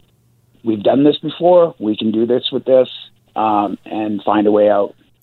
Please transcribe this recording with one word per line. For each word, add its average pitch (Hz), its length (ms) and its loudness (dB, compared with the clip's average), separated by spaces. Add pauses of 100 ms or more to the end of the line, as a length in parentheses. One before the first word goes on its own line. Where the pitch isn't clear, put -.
(640)
we've 110 200 -4
done 120 220 2
this 147 140 2
before. 170 640 2
We 107 160 -2
can 110 160 -2
do 110 140 0
this 120 260 -2
with 127 140 -6
this, 127 220 4 (460)
um, 104 500 -2
and 107 380 -6
find 104 240 0
a 107 60 2
way 104 160 4
out. 101 260 0 (280)